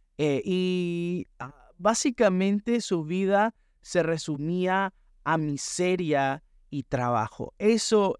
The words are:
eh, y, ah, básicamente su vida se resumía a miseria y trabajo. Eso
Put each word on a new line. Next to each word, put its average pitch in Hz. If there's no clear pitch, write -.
eh, 143
y, 180
ah, 131
básicamente 208
su 170
vida 196
se 170
resumía 175
a 160
miseria 151
y 139
trabajo. 120
Eso 214